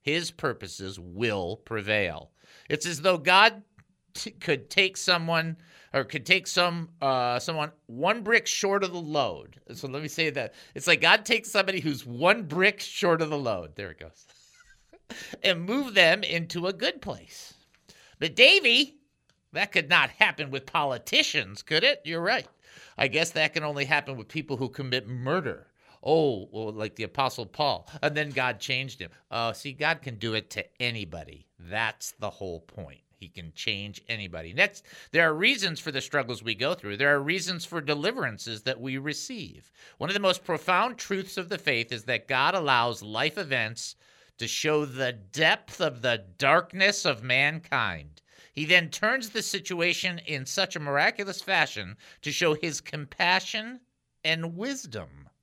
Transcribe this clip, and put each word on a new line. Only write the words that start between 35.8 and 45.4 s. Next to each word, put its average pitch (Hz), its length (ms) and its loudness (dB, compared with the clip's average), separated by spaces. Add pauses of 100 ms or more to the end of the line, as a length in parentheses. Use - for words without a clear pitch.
for 156 120 -8
the 131 80 -2
struggles 123 420 -2
we 113 120 -4
go 127 180 -2
through. 104 240 -6
There 143 180 6
are 143 80 4
reasons 170 440 -4
for 170 160 -4
deliverances 143 800 -2
that 131 180 -4
we 131 160 -4
receive. 147 720 -8 (280)
One 147 100 -4
of 196 60 0
the 202 60 2
most 185 240 2
profound 185 520 2
truths 190 400 -6
of 180 140 -6
the 196 80 -4
faith 123 340 0
is 110 120 -8
that 120 220 -2
God 139 280 4
allows 120 480 2
life 117 340 -2
events 123 600 -4 (400)
to 113 120 -6
show 151 360 0
the 127 280 -4
depth 156 680 -2